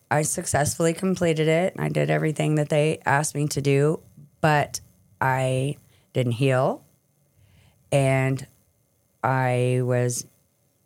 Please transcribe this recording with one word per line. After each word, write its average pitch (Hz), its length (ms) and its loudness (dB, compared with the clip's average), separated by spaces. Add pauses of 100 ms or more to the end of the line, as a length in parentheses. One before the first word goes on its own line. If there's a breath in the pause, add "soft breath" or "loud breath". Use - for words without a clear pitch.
(100)
I 151 120 0
successfully 165 680 -2
completed 165 560 0
it. 165 300 0
I 151 100 -2
did 151 220 -2
everything 156 460 0
that 147 120 0
they 156 380 0
asked 147 280 0
me 147 140 -2
to 143 140 -4
do, 143 380 2 (400)
but 151 400 0 (420)
I 131 540 0 (360 soft breath)
didn't 123 200 0
heal. 135 500 0 (1080 soft breath)
And 135 560 0 (800)
I 127 580 2
was 123 440 -2 (600)